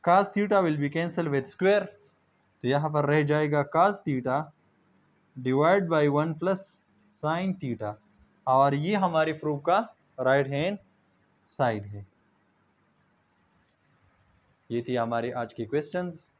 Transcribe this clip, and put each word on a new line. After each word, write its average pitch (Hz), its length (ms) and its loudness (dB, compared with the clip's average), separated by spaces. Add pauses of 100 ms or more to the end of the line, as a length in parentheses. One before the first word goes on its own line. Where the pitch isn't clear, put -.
Cos 190 300 4
theta 202 280 2
will 151 240 0
be 143 40 -2
cancel 165 460 -2
with 135 120 -2
square, 196 360 2
तो - 840 -12
यहाँ 147 220 0
पर 147 200 0
रह 151 140 4
जाएगा 147 400 0 (120)
cos 196 320 2
theta 131 340 -2 (920)
divide 151 520 2
by 151 280 4
one 156 180 0
plus 185 340 -4 (540)
sin 175 400 -4
theta, 110 320 -6 (520)
और 139 280 4
ये 160 220 -2
हमारी 160 360 0
प्रूफ 151 340 -4
का 180 120 4 (400)
राइट 135 300 4
हैंड 160 300 -2 (680)
साइड 110 380 -2
है। 101 220 -14 (2750)
ये 117 180 -4
थी 127 80 -2
हमारे 117 360 -2
आज 120 200 -8
के 113 120 -10
क्वेश्चंस। 156 760 -8